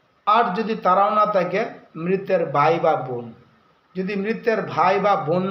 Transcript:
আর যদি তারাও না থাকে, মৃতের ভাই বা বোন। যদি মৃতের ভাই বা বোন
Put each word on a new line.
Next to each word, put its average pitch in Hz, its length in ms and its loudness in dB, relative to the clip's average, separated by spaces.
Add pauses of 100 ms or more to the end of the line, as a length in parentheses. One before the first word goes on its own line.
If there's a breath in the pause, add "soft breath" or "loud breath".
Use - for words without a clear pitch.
(280)
আর 220 180 4 (100)
যদি 220 180 -2 (120)
তারাও 196 340 4
না 208 60 4 (100)
থাকে, 185 260 0 (420)
মৃতের 185 380 0 (140)
ভাই 151 240 4
বা 160 140 2 (140)
বোন। 120 180 -8 (680)
যদি 185 180 -4 (100)
মৃতের 175 360 -2 (140)
ভাই 175 220 2 (100)
বা 202 80 4 (140)
বোন 180 240 0